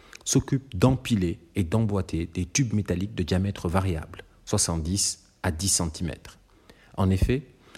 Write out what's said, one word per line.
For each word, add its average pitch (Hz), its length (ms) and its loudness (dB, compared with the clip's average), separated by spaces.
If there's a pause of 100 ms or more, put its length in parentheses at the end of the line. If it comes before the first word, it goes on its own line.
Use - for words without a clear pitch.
(240)
s'occupent - 540 0
d'empiler 107 640 2 (140)
et 104 80 0
d'emboîter 95 640 0
des 90 220 -4
tubes 123 260 0
métalliques 101 420 -2
de 92 80 -2
diamètre 95 460 0
variable, 87 560 -2 (220)
soixante-dix 87 800 0 (180)
à 98 80 0
dix 85 180 -2
centimètres. - 680 -4 (580)
En 95 140 4
effet, 120 380 2 (300)